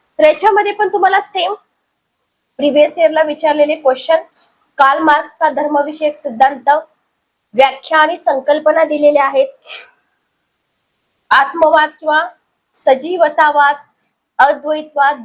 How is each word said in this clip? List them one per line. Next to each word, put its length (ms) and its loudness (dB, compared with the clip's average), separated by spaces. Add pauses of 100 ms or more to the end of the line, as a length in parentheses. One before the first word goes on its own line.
(200)
तर 40 2
याच्यामध्ये 480 2
पण 220 -2
तुम्हाला 280 0
सेम 320 -6 (1040)
प्रिव्हियस 380 0
इयरला 260 2
विचारलेले 520 -2
क्वेश्चन, 460 -2 (560)
कार्ल 260 2
मार्क्सचा 480 0
धर्मविषयक 680 -4
सिद्धांत, 520 -2 (840)
व्याख्या 440 0
आणि 200 0
संकल्पना 680 0
दिलेल्या 420 0
आहेत, 220 -2 (1800)
आत्मवाद 580 2 (100)
किंवा 260 -2 (480)
सजीवतावाद, 1000 0 (640)
अद्वैतवाद, 840 0